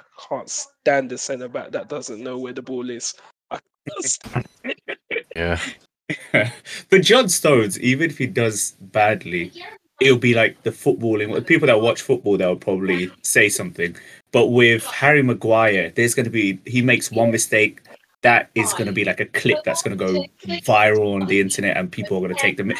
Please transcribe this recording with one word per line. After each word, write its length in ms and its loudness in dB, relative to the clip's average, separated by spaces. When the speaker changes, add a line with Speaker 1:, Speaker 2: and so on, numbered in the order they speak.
Speaker 1:
can't 200 -8
stand 640 -2
a 60 -8
centre 320 -8
back 220 -10
that 180 -8
doesn't 320 -12
know 160 -10
where 160 -10
the 80 -14
ball 280 -8
is. 240 -10
I 80 -10
can't 180 -10
stand 400 -6
it. 640 -12
Speaker 2:
Yeah. 240 -2
Speaker 3:
<laughs> 180 0
But 140 8
John 260 4
Stones, 500 2
even 300 0
if 80 -12
he 80 -2
does 460 -2
badly, 680 -2
it'll 160 6
be 160 2
like 300 0
the 80 -4
footballing. 760 -2
People 220 2
that 140 6
watch 200 2
football, 360 0
they'll 180 2
probably 560 -2
say 280 2
something. 460 -6
But 160 4
with 380 6
Harry 360 2
Maguire, 760 2
there's 200 0
gonna 160 -2
be, 340 -2
he 160 -2
makes 300 0
one 200 2
mistake, 500 0
that 340 4
is 180 0
gonna 180 -4
be 140 -2
like 140 -2
a 60 -4
clip 380 -2
that's 200 -4
gonna 120 -6
go 300 -2
viral 560 4
on 60 -2
the 120 2
internet, 380 -2
and 140 -4
people 260 -6
are 40 -4
gonna 180 -4
take 180 -2
them. 220 -4